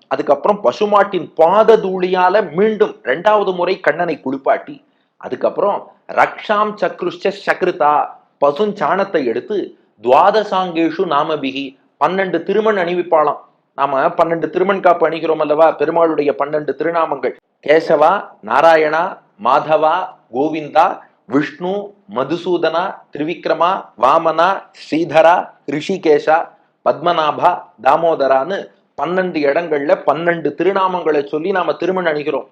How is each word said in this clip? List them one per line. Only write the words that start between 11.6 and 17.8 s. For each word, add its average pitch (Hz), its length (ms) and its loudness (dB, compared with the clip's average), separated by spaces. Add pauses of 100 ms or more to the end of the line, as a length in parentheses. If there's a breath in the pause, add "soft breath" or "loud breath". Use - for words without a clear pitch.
பன்னெண்டு 180 380 -2
திருமண் 208 360 0
அணிவிப்பாளாம். 170 600 0 (360)
நாம 139 320 0
பன்னெண்டு 165 440 0
திருமண் 185 300 0
காப்பு 165 280 4
அணிகிறோம் 156 320 -2
அல்லவா, 151 360 4
பெருமாளுடைய 151 640 2
பன்னெண்டு 147 360 -4
திருநாமங்கள், 151 580 -2 (340)
கேசவா, 156 640 2 (180)